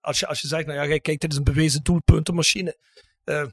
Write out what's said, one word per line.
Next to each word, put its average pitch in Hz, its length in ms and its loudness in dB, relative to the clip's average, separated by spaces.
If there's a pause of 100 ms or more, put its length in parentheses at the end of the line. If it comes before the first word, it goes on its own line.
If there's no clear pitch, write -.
als - 180 -4
je, 190 80 -2
als 202 140 -6
je 160 60 -10
zegt, 156 180 -4
nou 147 140 -6
ja, 147 80 -2
kijk, 151 160 -2
kijk, 156 160 -4
dit 160 120 -4
is 143 60 -2
een 143 60 -2
bewezen 143 400 2
doelpuntenmachine, 170 960 2 (460)
eh, 151 300 -4